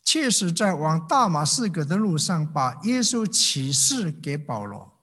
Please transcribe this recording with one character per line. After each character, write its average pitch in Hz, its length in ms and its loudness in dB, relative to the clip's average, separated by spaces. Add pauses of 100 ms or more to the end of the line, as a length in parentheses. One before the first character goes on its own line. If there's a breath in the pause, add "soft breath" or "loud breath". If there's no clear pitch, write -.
确 311 260 0
实 190 220 0
在 190 240 0
往 160 320 0
大 254 220 4
马 156 160 0
士 220 240 0
革 156 160 -2
的 160 120 -2
路 202 220 2
上 156 340 -2
把 131 300 0
耶 247 180 2
稣 233 240 0
启 139 480 0
示 202 380 0
给 147 260 -6
保 120 280 -6
罗。 - 380 -14